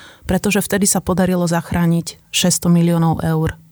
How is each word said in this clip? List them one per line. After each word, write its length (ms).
pretože 400
vtedy 240
sa 160
podarilo 400
zachrániť 880
šesťsto 400
miliónov 480
eur 400